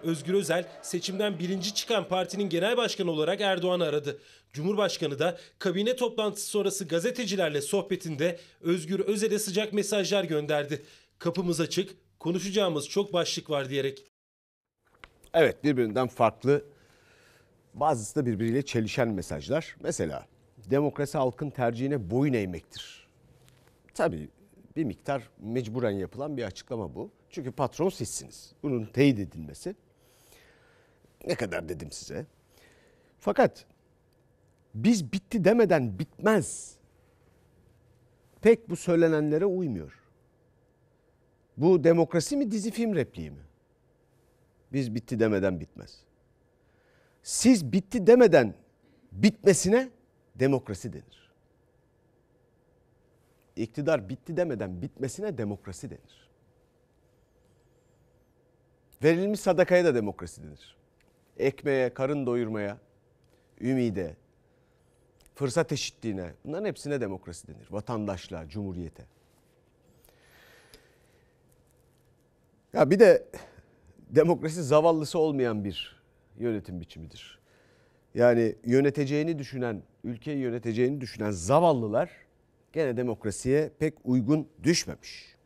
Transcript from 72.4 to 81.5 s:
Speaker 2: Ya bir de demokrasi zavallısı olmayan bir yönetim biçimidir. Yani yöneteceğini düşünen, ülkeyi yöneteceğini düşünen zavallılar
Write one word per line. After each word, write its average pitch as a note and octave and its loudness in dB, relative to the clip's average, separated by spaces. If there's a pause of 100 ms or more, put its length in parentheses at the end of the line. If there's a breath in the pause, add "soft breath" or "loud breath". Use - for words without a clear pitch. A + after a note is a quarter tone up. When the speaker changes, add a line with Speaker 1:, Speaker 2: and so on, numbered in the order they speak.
Speaker 2:
Ya C#3+ 4
bir F#3+ 4
de G3 10 (840 loud breath)
demokrasi D#3 2
zavallısı D#3 2
olmayan C3 0
bir - -10 (380)
yönetim G2+ -6
biçimidir. - -18 (720 soft breath)
Yani A#2 6 (100)
yöneteceğini C#3+ 2
düşünen, A#2+ -6 (200)
ülkeyi B2 -8
yöneteceğini B2 -2
düşünen G#2+ -4
zavallılar B2 2 (640)